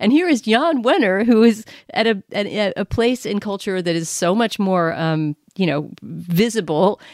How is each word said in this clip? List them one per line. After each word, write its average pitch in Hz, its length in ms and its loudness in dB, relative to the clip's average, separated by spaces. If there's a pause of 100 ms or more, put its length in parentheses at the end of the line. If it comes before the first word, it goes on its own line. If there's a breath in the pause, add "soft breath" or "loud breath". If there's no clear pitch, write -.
and 220 120 2
here 349 160 4
is 254 140 2
Jan 254 400 0
Wenner, 226 420 2
who 226 180 6
is 220 220 4 (300 loud breath)
at 220 120 0
a, 208 160 0 (100)
at 202 440 -2
a 196 80 -4
place 240 400 -2
in 202 160 -2
culture 196 400 -4
that 170 160 -2
is 165 120 -4
so 180 260 -2
much 226 240 -2
more, 185 360 0
um, 156 400 -2 (220)
you 190 80 -2
know, 147 260 -2 (120)
visible 175 1000 0 (140 loud breath)